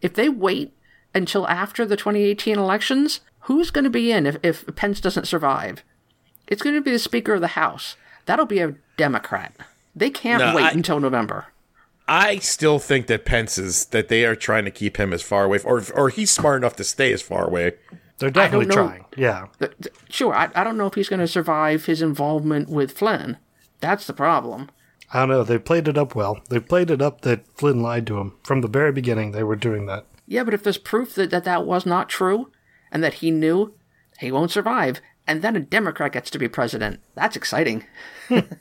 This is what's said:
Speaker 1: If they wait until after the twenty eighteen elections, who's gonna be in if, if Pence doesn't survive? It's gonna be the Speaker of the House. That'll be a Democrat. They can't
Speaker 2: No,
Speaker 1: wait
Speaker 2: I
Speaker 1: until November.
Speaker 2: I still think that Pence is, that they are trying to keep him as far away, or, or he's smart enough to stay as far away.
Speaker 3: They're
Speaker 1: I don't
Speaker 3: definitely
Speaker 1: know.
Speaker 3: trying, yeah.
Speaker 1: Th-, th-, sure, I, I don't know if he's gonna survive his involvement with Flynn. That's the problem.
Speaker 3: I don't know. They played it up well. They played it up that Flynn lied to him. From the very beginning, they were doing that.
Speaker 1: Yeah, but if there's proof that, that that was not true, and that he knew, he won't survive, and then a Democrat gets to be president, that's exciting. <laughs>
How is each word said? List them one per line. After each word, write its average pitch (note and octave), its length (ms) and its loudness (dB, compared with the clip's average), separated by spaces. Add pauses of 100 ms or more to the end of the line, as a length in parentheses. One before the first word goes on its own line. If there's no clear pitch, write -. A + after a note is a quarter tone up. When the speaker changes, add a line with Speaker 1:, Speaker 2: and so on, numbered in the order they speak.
Speaker 1:
If - 140 -2
they A#3+ 160 2
wait F#3+ 420 -2 (420)
until F#3+ 340 0
after F#3+ 360 -2
the G3+ 120 0
twenty G#3 260 0
eighteen G#3 360 0
elections, G#3+ 640 0 (200)
who's D#4 300 2
gonna C#4 200 2
be A#3 220 2
in F#3+ 140 2
if, C#3+ 160 0
if E3 220 0 (120)
Pence G3+ 240 -2
doesn't E3 280 -2
survive? D3 540 -2 (640)
It's G#3 160 -4
gonna D4 180 0
be C#4 120 -2
the A#3+ 60 2
Speaker A3+ 360 -2
of F3+ 80 0
the E3+ 60 0
House. - 480 -4 (280)
That'll B3+ 220 2
be G3 140 0
a D3+ 160 -2 (200)
Democrat. A2+ 580 -2 (400)
They A3 140 0
can't A#3+ 320 0
Speaker 2:
No, A#2 140 4
Speaker 1:
wait D#3 100 4
Speaker 2:
I D#3+ 60 6
Speaker 1:
until D#3+ 300 0
November. B2+ 480 -2 (600)
Speaker 2:
I G3 300 2
still D3+ 400 2
think C3+ 300 0
that A2 180 0
Pence A2+ 320 0
is, F#2 280 -2
that - 220 0
they A#2 160 4
are A2+ 120 2
trying A2 280 0
to G2 60 -6
keep G#2 260 -4
him G2 160 0
as E2+ 100 -4
far G2+ 220 2
away, G2 200 4
or, B2 180 2 (120)
or C#3 160 4
he's G#3+ 200 -2
smart C#3+ 320 2
enough A#2+ 140 0
to G2+ 80 -8
stay B2+ 280 2
as G2 100 -4
far F2+ 240 -2
away. F2 260 0 (460)
Speaker 3:
They're C3+ 100 -2
Speaker 1:
I C#3 40 0
don't F#3+ 120 6
Speaker 3:
definitely G3 220 4
Speaker 1:
know. G3 80 4
Speaker 3:
trying, F#2 300 0 (120)
yeah. G#2 300 0 (120)
Speaker 1:
Th-, - 220 -4
th-, - 140 -14 (160)
sure, A3 240 0
I, C#3 200 2
I F3+ 100 2
don't A3+ 120 -2
know G#3 100 0
if G3 80 -4
he's G3 140 0
gonna F#3 180 0
survive D#3 600 0
his D#3+ 160 0
involvement D3+ 640 0
with C#3+ 240 -2
Flynn. G3+ 460 -2 (420)
That's F#3+ 260 -2
the C3 60 -6
problem. C3+ 580 0 (440)
Speaker 3:
I B2+ 60 2
don't C3 80 4
know. C3 160 4
They A#2 140 2
played E3 300 0
it D3 100 0
up D3 160 0
well. G#2 340 -2
They A#2+ 100 0
played F3 320 2
it C#3 120 2
up C#3 200 0
that A#2+ 220 0 (120)
Flynn C#3 260 2
lied A#2 240 -2
to G#2+ 120 -4
him. G2 160 -6 (100)
From C3+ 180 0
the A#2 60 -2
very C#3 240 2
beginning, A#2 400 -2
they G#2+ 100 -4
were G#2+ 140 0
doing G#2 300 -2
that. G2 200 -8 (200)
Speaker 1:
Yeah, B3 180 -2
but A3 100 0
if G3+ 80 -2
there's G3+ 160 -2
proof A#3+ 380 -4
that, F#3 140 0
that F3 140 0
that F3+ 220 0
was F3+ 200 0
not F3+ 220 0
true, G3+ 420 -2 (400)
and D#3 140 -2
that C#3+ 100 0
he E3 160 -2
knew, E3 440 2 (440)
he B2+ 140 -6
won't D#3+ 180 2
survive, G#3 500 0 (260)
and D#3 160 0
then A3 140 0
a F3 40 0
Democrat D#3 520 -2
gets - 180 -8
to D3+ 80 -6
be B2 100 -2
president, A2 520 -4 (140)
that's G#3 220 -4
exciting. A#2 480 -2 (440)
<laughs> A#3+ 140 4 (180)